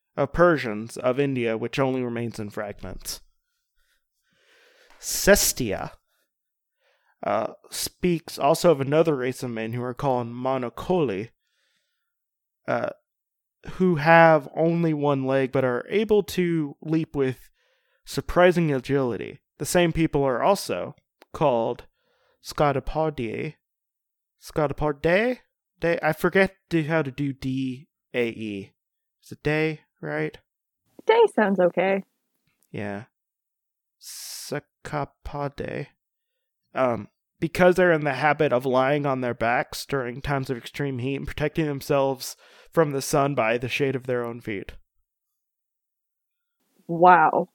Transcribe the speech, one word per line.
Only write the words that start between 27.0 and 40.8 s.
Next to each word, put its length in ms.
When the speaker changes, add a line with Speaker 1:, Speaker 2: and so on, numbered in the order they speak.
Speaker 1:
to 100
do 220
D 540
A 160
E. 440
Is 100
it 100
day, 380
right? 360
Speaker 2:
Day 160
sounds 240
okay. 440
Speaker 1:
Yeah. 340
Scapade. 1900
Um, 340
because 360
they're 160
in 120
the 100
habit 400
of 120
lying 400
on 160
their 120
backs 520
during 360
times 280
of 80
extreme 420